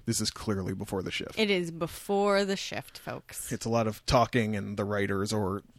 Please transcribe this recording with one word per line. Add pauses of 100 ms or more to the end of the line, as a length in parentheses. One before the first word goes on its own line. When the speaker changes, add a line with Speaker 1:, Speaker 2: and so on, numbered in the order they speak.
Speaker 1:
this
is
clearly
before
the
shift.
Speaker 2:
It
is
before
the
shift,
folks.
Speaker 1:
It's
a
lot
of
talking,
and
the
writers
or (160)